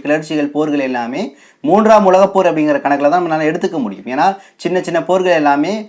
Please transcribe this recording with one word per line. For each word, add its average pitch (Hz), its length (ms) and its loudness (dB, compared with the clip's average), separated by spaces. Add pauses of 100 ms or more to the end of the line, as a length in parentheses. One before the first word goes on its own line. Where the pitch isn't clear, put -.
கிளர்ச்சிகள், 151 520 -2
போர்கள் 147 320 -2
எல்லாமே 123 340 -6 (480)
மூன்றாம் 214 420 6
உலக 190 160 6
போர் 190 220 2
அப்படிங்கிற 151 360 0
கணக்குல 143 280 2
தான் 180 80 2
நம்மளால 160 280 -2
எடுத்துக்க 170 360 -4
முடியும். 98 280 -10
ஏன்னா, 156 140 0 (360)
சின்ன 175 240 -2
சின்ன 165 220 -2
போர்கள் 185 320 2
எல்லாமே 147 320 0 (160)